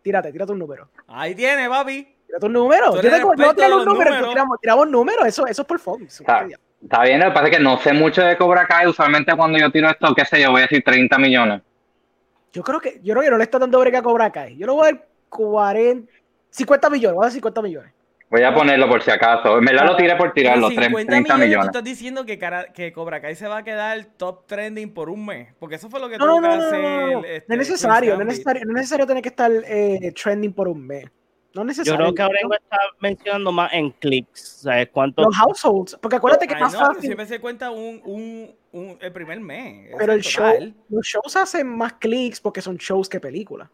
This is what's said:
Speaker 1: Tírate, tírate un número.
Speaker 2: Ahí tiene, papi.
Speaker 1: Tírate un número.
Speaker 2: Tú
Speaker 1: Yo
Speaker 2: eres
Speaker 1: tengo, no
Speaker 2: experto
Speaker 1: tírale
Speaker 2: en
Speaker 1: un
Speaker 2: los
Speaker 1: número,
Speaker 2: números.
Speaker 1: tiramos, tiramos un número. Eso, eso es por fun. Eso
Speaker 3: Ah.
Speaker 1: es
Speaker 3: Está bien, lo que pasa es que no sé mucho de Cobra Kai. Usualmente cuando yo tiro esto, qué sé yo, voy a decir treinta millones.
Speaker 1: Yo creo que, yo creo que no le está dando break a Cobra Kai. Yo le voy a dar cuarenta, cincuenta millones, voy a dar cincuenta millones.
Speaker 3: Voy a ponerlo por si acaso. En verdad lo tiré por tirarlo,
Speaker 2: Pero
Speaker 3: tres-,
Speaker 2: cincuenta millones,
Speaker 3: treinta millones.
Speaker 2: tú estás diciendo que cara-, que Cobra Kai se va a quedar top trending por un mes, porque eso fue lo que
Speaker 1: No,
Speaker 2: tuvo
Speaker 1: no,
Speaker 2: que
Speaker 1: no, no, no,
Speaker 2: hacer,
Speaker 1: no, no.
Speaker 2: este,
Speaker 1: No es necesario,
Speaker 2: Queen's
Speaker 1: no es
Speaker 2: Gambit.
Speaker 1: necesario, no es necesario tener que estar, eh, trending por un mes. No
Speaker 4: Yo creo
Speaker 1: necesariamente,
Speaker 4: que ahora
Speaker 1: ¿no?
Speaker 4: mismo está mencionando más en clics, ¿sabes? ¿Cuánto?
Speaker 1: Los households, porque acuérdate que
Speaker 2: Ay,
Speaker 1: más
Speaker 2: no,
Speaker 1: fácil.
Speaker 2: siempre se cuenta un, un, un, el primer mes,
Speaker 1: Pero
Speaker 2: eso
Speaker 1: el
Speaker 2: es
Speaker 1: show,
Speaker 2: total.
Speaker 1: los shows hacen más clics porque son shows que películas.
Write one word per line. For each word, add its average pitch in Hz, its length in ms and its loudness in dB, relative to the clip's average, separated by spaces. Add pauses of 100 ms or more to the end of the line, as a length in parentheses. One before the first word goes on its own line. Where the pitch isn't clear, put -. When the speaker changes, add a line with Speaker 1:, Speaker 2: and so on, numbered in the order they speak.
Speaker 1:
Tírate, 185 300 -2
tírate 185 180 -8
un 202 80 -6
número. 147 300 -14 (180)
Speaker 2:
Ahí 156 300 -10
tiene, 254 320 -2
papi. 269 480 -6 (100)
Speaker 1:
Tírate 175 200 -6
un 226 60 -2
número. 247 340 4
Speaker 2:
Tú 208 80 2
Speaker 1:
Yo 180 80 -2
Speaker 2:
eres 247 100 4
Speaker 1:
tengo, 370 160 4
no 359 60 6
Speaker 2:
experto 294 200 4
Speaker 1:
tírale 381 200 4
Speaker 2:
en 381 40 6
Speaker 1:
un - 60 0
Speaker 2:
los 403 100 4
Speaker 1:
número, 330 160 4
Speaker 2:
números. 247 200 0
Speaker 1:
tiramos, 262 300 -2
tiramos 240 260 4
un 302 40 -2
número. 277 340 2
Eso, 240 220 0
eso 233 160 -4
es - 60 -12
por 339 100 -4
fun. 202 240 -10
Eso 147 240 -20
Speaker 3:
Ah. 120 240 2
Speaker 1:
es - 80 -20 (240)
Speaker 3:
Está 120 220 2
bien, 135 160 6
lo 185 60 6
que 185 60 2
pasa 156 140 4
es 165 100 4
que 156 60 4
no 131 160 4
sé 143 140 2
mucho 156 300 4
de 175 140 4
Cobra 180 300 4
Kai. 175 200 4
Usualmente 151 500 2
cuando 160 220 2
yo 151 120 4
tiro 156 180 2
esto, 156 260 2
qué 143 100 2
sé 147 180 2
yo, 135 80 4
voy 127 100 4
a - 20 6
decir 135 200 2
treinta 127 360 2
millones. 120 440 2 (920)
Speaker 1:
Yo 180 100 -12
creo 285 180 -4
que, - 220 -10
yo 208 120 -4
creo 262 80 2
que 294 80 2
no 226 80 -2
le 233 60 2
está 254 140 -2
dando 254 220 2
break 247 140 2
a 254 80 0
Cobra 226 280 2
Kai. 131 260 -14
Yo 180 100 -12
le 254 60 0
voy 311 160 4
a 302 40 4
dar - 140 -8 (220)
cuarenta, 220 840 -2 (380)
cincuenta 277 400 2
millones, 226 240 0
voy 185 100 0
a - 20 4
dar 247 60 -2
cincuenta 226 300 -6
millones. 160 300 -10 (360)
Speaker 3:
Voy 117 140 2
a 131 120 4
ponerlo 139 340 4
por 120 140 2
si 120 80 0
acaso. 113 480 4
En 120 60 4
verdad 135 220 6
lo 180 100 4
tiré 175 200 2
por 175 160 0
tirarlo, 123 360 4
Speaker 2:
Pero - 120 -4
Speaker 3:
tres-, - 80 2
Speaker 2:
cincuenta 226 240 -2
millones, 247 140 2
Speaker 3:
treinta 277 100 2 (100)
millones. - 200 2
Speaker 2:
tú 220 120 -6
estás 226 60 -8
diciendo 254 420 -10
que 214 120 -10
cara-, 180 340 -8
que 170 200 -12
Cobra 165 280 -10
Kai 151 160 -10
se 208 100 -14
va 208 120 -8
a 220 40 -14
quedar 214 420 -8 (120)
top 180 300 -12
trending 214 460 -12
por 160 160 -12
un 208 160 -12
mes, 123 340 -16
porque 160 180 -16
eso 208 120 -18
fue 269 120 -12
lo 247 80 -10
que 226 100 -12
Speaker 1:
No, 285 80 -2
Speaker 2:
tuvo 330 140 4
Speaker 1:
no, - 20 -2
Speaker 2:
que 339 60 0
Speaker 1:
no, 339 80 2
no, 330 60 -2
no, 320 40 -4
Speaker 2:
hacer, 302 160 -4
Speaker 1:
no, 277 380 -4
no. 165 60 -10
Speaker 2:
este, 160 220 -12
Speaker 1:
No 240 140 -2
es 285 60 -6
necesario, 254 320 0
Speaker 2:
Queen's 247 60 0
Speaker 1:
no 208 60 2
es 190 60 -2
Speaker 2:
Gambit. 208 100 -4
Speaker 1:
necesario, 247 360 -4
no 220 80 -8
es 233 40 -4
necesario 269 300 -2
tener 254 160 -2
que 247 60 -8
estar, 240 240 0
eh, 202 680 -2
trending 208 320 -2
por 190 160 -4
un 151 180 -8
mes. 139 180 -14 (500)
No 185 60 -8
Speaker 4:
Yo 214 40 -6
creo - 0 -
Speaker 1:
necesariamente, 170 520 -2
Speaker 4:
que 196 60 -2
ahora 196 200 0
Speaker 1:
¿no? 226 60 -4
Speaker 4:
mismo 208 60 -2
está 208 240 -4 (220)
mencionando 202 520 -4
más 170 220 -2
en 151 160 -2
clics, - 720 -6
¿sabes? 123 280 0
¿Cuánto? 139 320 0
Speaker 1:
Los 202 140 2
households, 208 640 0
porque 226 160 -4
acuérdate 262 300 2
que 285 80 -4
Speaker 2:
Ay, 254 80 -4
Speaker 1:
más 254 100 0
Speaker 2:
no, 202 80 -8
Speaker 1:
fácil. 294 220 0
Speaker 2:
siempre 214 240 -8
se 226 140 -12
cuenta 240 300 -12
un, 226 340 -14
un, 220 500 -14 (180)
un, 175 280 -18
el 180 120 -14
primer 170 260 -14
mes, 143 600 -16
Speaker 1:
Pero 214 140 0
Speaker 2:
eso - 20 -
Speaker 1:
el 208 60 0
Speaker 2:
es - 60 -8
Speaker 1:
show, 214 260 2
Speaker 2:
total. 220 220 -2 (140)
Speaker 1:
los 214 180 -4
shows 254 300 -6
hacen 359 320 -2
más 233 260 -8
clics 240 460 -4
porque 202 220 -8
son 180 160 -10
shows 190 280 -4
que 190 140 -10
películas. - 540 -14